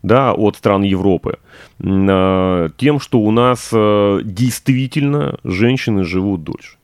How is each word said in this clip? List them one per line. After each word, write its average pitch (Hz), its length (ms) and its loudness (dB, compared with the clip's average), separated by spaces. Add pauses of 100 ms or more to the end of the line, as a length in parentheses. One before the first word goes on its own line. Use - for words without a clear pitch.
да, 117 320 2
от 101 220 0
стран 101 260 0
Европы, 95 560 0 (420)
м, 95 300 0
э, 92 640 0
тем, 143 240 0
что - 200 -2
у 107 100 2
нас, 120 420 0
э, 104 520 2
действительно 135 1200 -2
женщины 107 600 0
живут 92 400 -2
дольше. - 380 -14